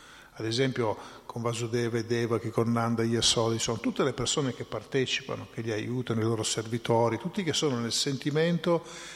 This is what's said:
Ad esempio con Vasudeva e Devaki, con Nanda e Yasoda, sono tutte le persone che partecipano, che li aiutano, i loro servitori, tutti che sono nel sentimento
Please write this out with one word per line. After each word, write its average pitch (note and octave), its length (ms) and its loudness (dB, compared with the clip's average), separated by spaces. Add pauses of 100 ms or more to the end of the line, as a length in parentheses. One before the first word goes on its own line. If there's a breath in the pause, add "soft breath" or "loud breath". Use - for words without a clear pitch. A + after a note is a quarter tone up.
(340 loud breath)
Ad A2 120 -6
esempio A#2+ 500 0 (300 loud breath)
con - 160 -8
Vasudeva A#2 560 0
e A2+ 60 -2
Devaki, A#2 460 0
con A2+ 200 2
Nanda A#2 320 2
e A2+ 40 2
Yasoda, A2+ 520 2
sono A2+ 220 -2
tutte A3 240 0
le C3 80 2
persone B2+ 420 -2
che - 80 -10
partecipano, A2+ 880 -2
che A#2+ 100 -6
li A2+ 100 -2
aiutano, A2+ 480 0
i A2 40 2
loro A2 200 2
servitori, A2+ 720 2
tutti F3+ 240 -4
che D#3 100 0
sono B2+ 280 2
nel A#2 120 -2
sentimento D#3+ 920 2 (320 loud breath)